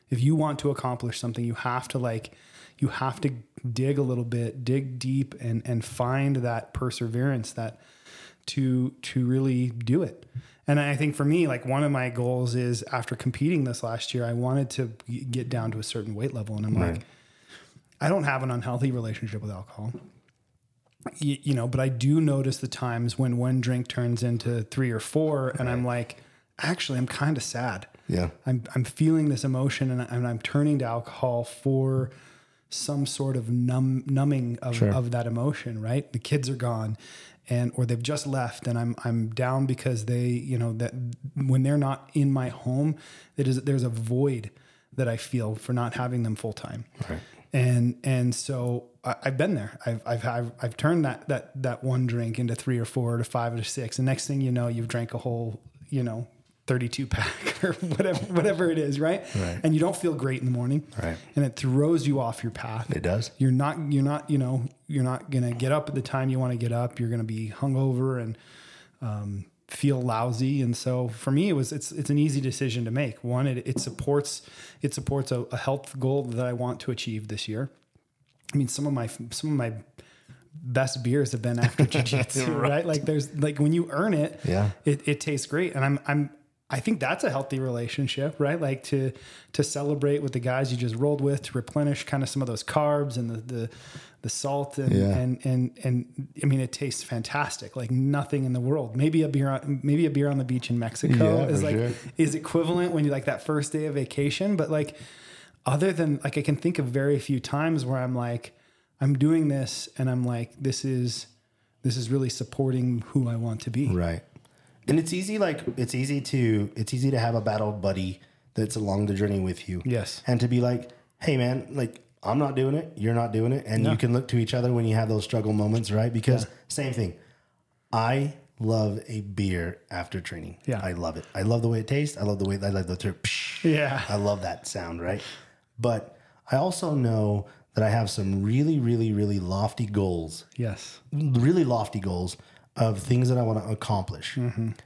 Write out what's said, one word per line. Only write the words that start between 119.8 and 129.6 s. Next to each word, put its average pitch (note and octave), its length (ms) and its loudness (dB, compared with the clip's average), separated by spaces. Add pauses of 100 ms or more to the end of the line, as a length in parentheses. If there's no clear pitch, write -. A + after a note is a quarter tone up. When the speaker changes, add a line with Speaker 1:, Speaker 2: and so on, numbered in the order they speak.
Speaker 1:
Yes. A#2 400 -4
Speaker 2:
And B2 140 4
to B2 80 2
be B2 120 4
like, B2 300 0 (280)
"Hey, C#3+ 200 2
man, B2+ 320 0
like, B2 300 -4 (220)
I'm A2 160 0
not C#3 180 0
doing C3+ 180 2
it. E3 220 -4
You're A2 180 0
not A#2 180 0
doing A2+ 200 2
it." C3+ 140 -2
And A2 180 0
Speaker 1:
No. D3+ 80 4
Speaker 2:
you D3 40 2
can A#2+ 160 2
look B2 160 0
to A#2+ 100 2
each A2+ 140 0
other B2 180 2
when A#2 140 2
you A2 120 4
have A2+ 120 2
those G#2+ 160 0
struggle A2 300 0
moments, G#2+ 360 2
right? A2+ 220 2
Because A#2 320 2
Speaker 1:
Yeah. - 60 -10 (180)
Speaker 2:
same C3+ 240 -4
thing. G#2 220 -2 (800)
I C3 420 2 (240)
love G#2+ 500 2
a A2 140 -6
beer F#2 560 -2 (120)